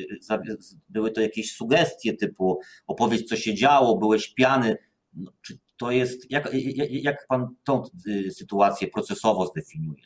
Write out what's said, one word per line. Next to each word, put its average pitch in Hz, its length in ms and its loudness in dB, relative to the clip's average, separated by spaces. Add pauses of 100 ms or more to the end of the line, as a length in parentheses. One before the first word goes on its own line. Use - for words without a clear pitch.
(140)
y, - 80 -12
za-, 107 200 -4 (180)
z-, - 160 -20 (140)
były 110 220 -2
to 110 100 -2
jakieś 107 300 -4
sugestie 123 640 0
typu: 92 460 0 (280)
„Opowiedz, 113 420 0
co - 60 -4
się 107 200 -2
działo, 127 420 6
byłeś 107 360 2
pijany”. 127 440 2 (360)
No, - 180 -14 (100)
czy 131 160 -18 (200)
to 120 140 -4
jest, 127 400 0
jak, 147 220 -2
y, 135 40 0
y, 135 260 -2
y, 143 60 -2
jak 135 400 -4
pan 127 180 0 (160)
tą, 131 200 0 (240)
y, 98 240 -2
sytuację 98 560 0
procesowo 104 580 0
zdefiniuje? 78 600 -10